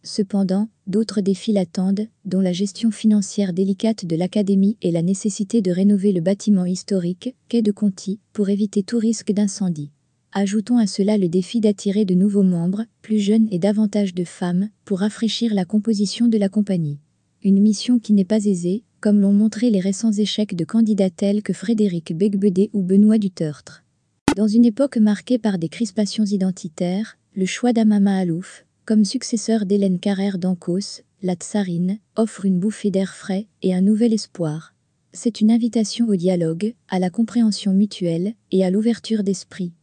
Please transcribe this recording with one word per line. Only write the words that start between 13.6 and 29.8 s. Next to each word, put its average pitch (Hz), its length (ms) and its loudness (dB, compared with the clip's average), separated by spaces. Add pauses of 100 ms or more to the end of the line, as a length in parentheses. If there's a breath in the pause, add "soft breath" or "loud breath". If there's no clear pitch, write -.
de 175 120 -4
femmes, 180 420 -2 (160)
pour 190 160 -4
rafraîchir 214 540 -2
la 196 100 0
composition 208 640 0
de 220 100 2
la 196 120 2
compagnie. 180 500 -2 (420)
Une 196 200 4
mission 214 380 2
qui 214 120 -4
n'est 196 140 4
pas 214 180 0
aisée, 185 400 -2 (160)
comme 208 220 4
l'ont 196 100 4
montré 214 380 2
les 196 100 2
récents 196 320 -2
échecs 202 420 -2
de 165 120 -2
candidats 214 440 2
tels 202 320 -2
que 196 120 -4
Frédéric 185 640 -2
Beigbeder 196 580 2
ou 202 100 0
Benoît 208 340 6
Dutertre. 170 680 -6 (500)
Dans 208 120 2
une 226 180 6
époque 214 320 0
marquée 214 400 2
par 208 200 0
des 165 120 -4
crispations 214 560 -2
identitaires, 190 920 -4 (160)
le 190 120 -2
choix 240 260 -2
d'Amama 208 460 4
Alouf, 180 480 -4 (180)
comme 214 220 2
successeur 220 600 -2
d'Hélène 190 340 2